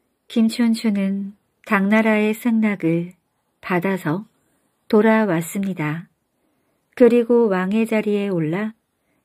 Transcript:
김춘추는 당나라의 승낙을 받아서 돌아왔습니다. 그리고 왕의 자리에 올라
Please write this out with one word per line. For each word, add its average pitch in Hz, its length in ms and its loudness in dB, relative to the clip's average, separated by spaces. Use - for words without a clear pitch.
김춘추는 208 1080 0
당나라의 214 680 2
승낙을 196 800 -2
받아서 180 640 -2
돌아왔습니다. 196 1200 0
그리고 233 540 4
왕의 190 380 0
자리에 208 420 -2
올라 180 460 -4